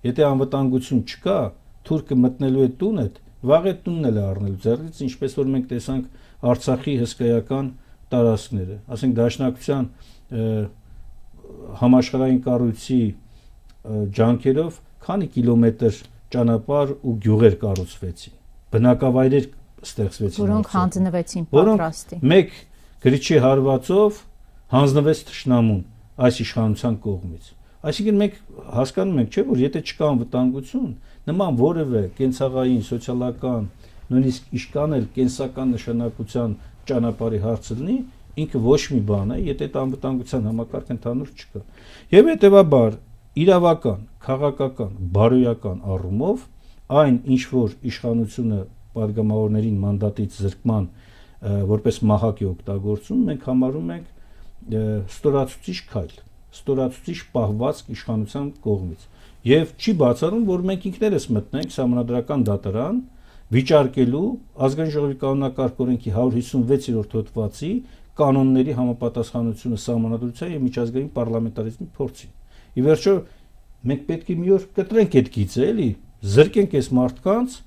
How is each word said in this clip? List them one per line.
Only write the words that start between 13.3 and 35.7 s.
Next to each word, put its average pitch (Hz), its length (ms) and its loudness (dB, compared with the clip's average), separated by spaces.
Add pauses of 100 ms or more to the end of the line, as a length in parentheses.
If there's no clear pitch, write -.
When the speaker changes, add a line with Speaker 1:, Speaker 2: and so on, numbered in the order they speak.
Speaker 1:
ջանքերով 135 640 2 (220)
քանի 185 300 -2
կիլոմետր 117 640 2 (380)
ճանապարհ 127 640 0
ու 120 160 -4 (100)
գյուղեր 110 380 6
կառուցվեցին, 92 720 -8 (400)
բնակավայրեր 127 720 4 (360)
ստեղծվեցին 104 580 -4
Speaker 2:
Որոնք 196 220 2
Speaker 1:
Արցախում, 190 160 -2
Speaker 2:
հանձնվեցին 180 640 -2 (100)
Speaker 1:
որոնք 190 280 6
Speaker 2:
պատրաստի։ 160 440 -8
Speaker 1:
մեկ 170 300 6 (500)
գրչի 139 400 4
հարվածով 135 800 2 (520)
հանձնվեց 143 440 4 (100)
թշնամուն 113 520 2 (440)
այս 123 200 4
իշխանության 110 500 -2 (100)
կողմից։ 92 400 -8 (400)
Այսինքն 202 360 0
մենք 202 160 0 (380)
հասկանում 170 460 0
ենք, 110 140 0
չէ՞, - 140 2
որ 127 120 2
եթե 135 240 0
չկա - 280 -4
անվտանգություն, 127 800 -2 (340)
նման 165 340 0
որևէ 139 420 2 (160)
կենցաղային, 127 680 0
սոցիալական, 123 840 -4 (420)
նույնիսկ 127 500 0
իշկանել 143 460 -2 (100)
կենսական 127 600 -2